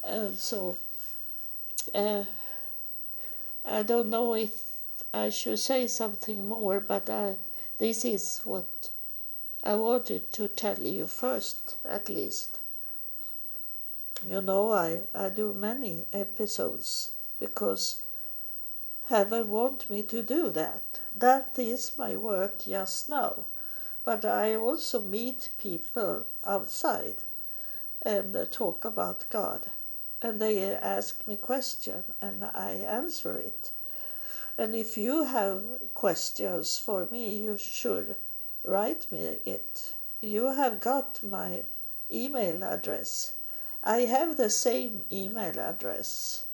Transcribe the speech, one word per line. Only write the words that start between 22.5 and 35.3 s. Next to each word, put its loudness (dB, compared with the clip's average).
just -2
now. 0
But 0
I 6
also 2
meet -2
people -2
outside 2
and, 2
uh, 2
talk 0
about 0
God. 0
And 0
they 6
ask 0
me -4
question -2
and -6
I -4
answer -2
it. -6
And 0
if -2
you 4
have 2